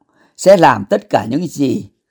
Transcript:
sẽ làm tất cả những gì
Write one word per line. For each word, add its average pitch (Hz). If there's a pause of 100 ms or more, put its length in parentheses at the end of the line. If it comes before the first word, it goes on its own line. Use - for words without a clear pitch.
(360)
sẽ 196
làm 127
tất 202
cả 110
những 160
gì 131 (200)